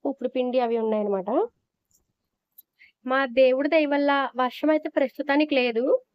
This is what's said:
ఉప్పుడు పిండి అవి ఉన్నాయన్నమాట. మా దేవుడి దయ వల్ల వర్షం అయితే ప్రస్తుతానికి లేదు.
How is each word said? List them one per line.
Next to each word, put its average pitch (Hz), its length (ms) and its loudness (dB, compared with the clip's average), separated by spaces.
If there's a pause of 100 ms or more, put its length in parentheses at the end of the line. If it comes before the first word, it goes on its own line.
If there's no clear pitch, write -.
ఉప్పుడు 254 260 -8
పిండి 247 300 -2
అవి 233 180 -2
ఉన్నాయన్నమాట. 202 460 -2 (1800)
మా 269 80 2 (200)
దేవుడి 262 340 4
దయ 302 220 2
వల్ల 285 160 2 (300)
వర్షం 277 340 0
అయితే 311 220 -4
ప్రస్తుతానికి 285 640 0
లేదు. 240 260 0 (300)